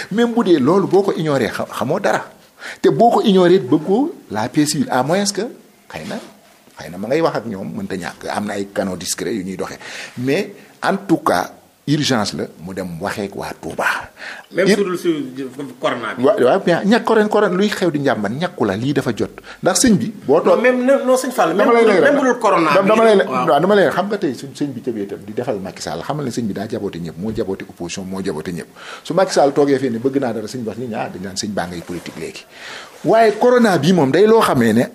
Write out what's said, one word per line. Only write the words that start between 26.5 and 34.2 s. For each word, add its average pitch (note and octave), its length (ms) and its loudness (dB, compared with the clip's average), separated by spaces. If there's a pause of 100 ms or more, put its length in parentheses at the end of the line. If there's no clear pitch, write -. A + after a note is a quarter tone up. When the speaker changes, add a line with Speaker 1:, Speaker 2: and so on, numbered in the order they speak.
Speaker 1:
daa G2+ 160 -8
jaboote G2+ 300 -6
ñëpp, D#2+ 180 -10
moo G#2+ 180 -6
jaboote F#2+ 320 -6
opposition, F2 380 -10
moo F#2+ 180 -8
jaboote F2 300 -6
ñëpp. E2 140 -10 (360)
Su D3+ 100 -6
Macky F#3 200 2
Sall D3 180 4
toogee C#3+ 280 2
fii C3 100 -2
ne A2+ 80 -4
bëgg C3+ 240 0
naa A#2 120 -4
dara, G#2+ 140 -8
sëñ B2+ 140 -10
bi G#2+ 60 -8
wax G2+ 100 -8
nit B2+ 100 -8
ñi, G#2+ 80 -8
ah, B2+ 140 -6
dañ G2 140 -14
naan F#2+ 120 -10
sëñ G#2+ 140 -6
baa F#2 180 -4
ngay F2 140 -10
politique E2+ 380 -10
léegi. - 260 -12 (580)
Waaye G#3+ 360 4
corona A#3+ 400 4
bi D3+ 120 4
moom D3 200 4
day F3+ 160 6